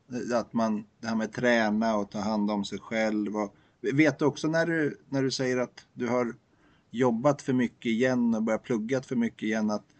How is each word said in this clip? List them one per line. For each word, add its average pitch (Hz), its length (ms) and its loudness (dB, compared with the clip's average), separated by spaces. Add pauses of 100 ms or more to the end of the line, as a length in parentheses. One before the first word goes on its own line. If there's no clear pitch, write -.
(340)
Att 110 180 0
man, 110 320 0 (160)
det 117 60 -10
här 113 100 -2
med 110 160 -2
träna 113 640 2
och 101 140 -4
ta 110 80 -8
hand 104 320 -2
om 101 140 -2
sig 101 140 -8
själv. 107 580 -2
Och, 104 180 -4 (260)
vet 139 380 2
du 160 60 0
också 143 240 0
när 165 180 2
du, 160 320 -2 (100)
när 135 140 -2
du 131 80 0
säger 127 260 -2
att 123 360 -6
du 123 160 -4
har 120 260 0 (560)
jobbat 127 520 2
för 135 100 -2
mycket 123 340 0
igen 120 480 2
och 110 80 0
börjat 110 220 0
pluggat 123 420 -2
för 127 100 -4
mycket 117 260 -2
igen, 107 280 0
att 104 140 -4 (160)